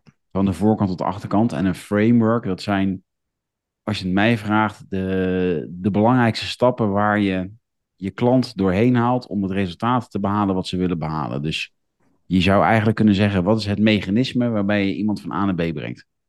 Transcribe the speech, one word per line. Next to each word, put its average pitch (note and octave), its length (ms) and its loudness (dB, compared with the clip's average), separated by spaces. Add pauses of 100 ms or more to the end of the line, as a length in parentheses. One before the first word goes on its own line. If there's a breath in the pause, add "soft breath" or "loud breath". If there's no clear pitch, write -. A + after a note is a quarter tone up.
(320)
Van G2 120 0
de F#2+ 80 2
voorkant G2+ 360 2
tot F2+ 100 -6
de - 60 -6
achterkant. G#2 480 0
En F2+ 120 -2
een F#2 100 0
framework, A2+ 720 2
dat F#2 180 -4
zijn, F#2+ 400 -2 (800)
als G#2+ 160 -4
je G2 60 -8
het F2+ 80 -2
mij G#2+ 260 2
vraagt, G#2 500 -2
de, F#2 800 -2
de F#2 200 -4
belangrijkste A2 560 2
stappen A#2+ 440 0
waar G#2 280 2
je F#2+ 320 0 (460)
je F#2 140 -8
klant B2 460 0
doorheen G2 380 2
haalt A#2+ 320 0
om G2 160 -4
het F#2+ 100 -2
resultaat G2+ 580 -2
te G#2 100 -4
behalen G2+ 340 0
wat F#2 120 -2
ze F#2 100 -6
willen F2+ 220 -2
behalen. D2 440 -6
Dus - 300 -6 (540)
je F#2 140 2
zou G2 240 4
eigenlijk G#2+ 320 2
kunnen G#2+ 180 4
zeggen, G2+ 300 2
wat A2 140 2
is G2 80 -6
het G2 120 -2
mechanisme A2 720 0
waarbij G#2 380 0
je G2 80 -2
iemand G2+ 260 -4
van - 120 -12
A F#2+ 120 -2
naar F#2+ 100 0
B E2 200 -2
brengt? A#1+ 320 -10 (220)